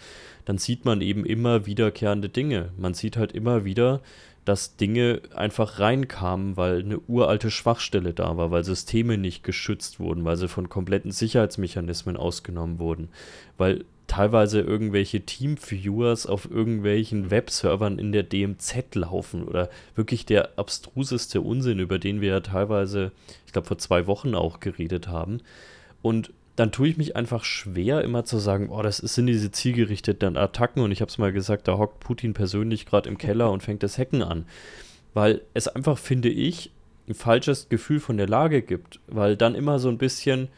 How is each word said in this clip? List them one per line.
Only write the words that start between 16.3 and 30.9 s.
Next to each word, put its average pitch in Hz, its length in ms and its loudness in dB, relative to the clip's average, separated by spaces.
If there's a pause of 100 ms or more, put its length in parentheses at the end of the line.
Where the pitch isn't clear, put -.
irgendwelchen 107 800 0
Webservern 98 720 0
in 104 120 -2
der 104 120 2
D 98 180 -2
M 98 160 -2
Z - 380 -6
laufen 90 520 -4
oder 87 220 -2 (240)
wirklich 113 320 -2
der - 320 2
abstruseste - 840 -4
Unsinn, 120 360 0
über 92 220 0
den 98 200 -2
wir 101 100 0
ja 95 100 2
teilweise, 98 720 0 (340)
ich - 80 -12
glaub, 87 140 0
vor 101 100 -2
zwei 87 300 2
Wochen 104 260 0
auch 85 280 0
geredet 87 480 -4
haben. 87 320 -4 (600)
Und 113 320 0 (220)
dann 113 160 4
tue 135 160 2
ich 165 100 0
mich 151 180 -2
einfach 120 280 -2
schwer, 101 600 -2
immer 120 220 -2
zu 113 140 -2
sagen, 101 320 2
„Oh, 110 100 -4
das 104 180 0
ist, - 140 -6
sind 123 140 4
diese 107 240 2
zielgerichteten 104 840 0
Attacken.“ 117 440 0
Und 104 100 2